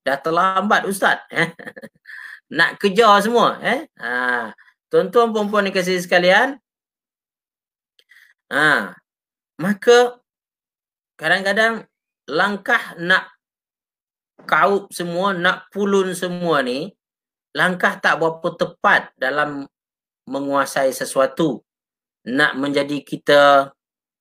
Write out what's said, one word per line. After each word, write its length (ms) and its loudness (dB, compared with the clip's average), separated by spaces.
Dah 200 -2
terlambat, 680 0
Ustaz. 400 -2
<laughs> 1300 -10
Nak 260 -2
kejar 400 4
semua, 400 0
eh? 320 -4
Ha, 560 -4
tuan-tuan, 400 2
puan-puan 400 0
dikasihi 320 -2
sekalian, 560 2
ha, 400 2
maka 640 2
kadang-kadang 720 -2
langkah 720 -4
nak 320 -2
kaup 480 0
semua, 400 -4
nak 400 -4
pulun 400 0
semua 540 -2
ni, 260 -6
langkah 460 0
tak 180 0
berapa 380 -2
tepat 580 -2
dalam 480 -4
menguasai 640 -2
sesuatu, 720 -2
nak 320 -2
menjadi 400 -2
kita 720 4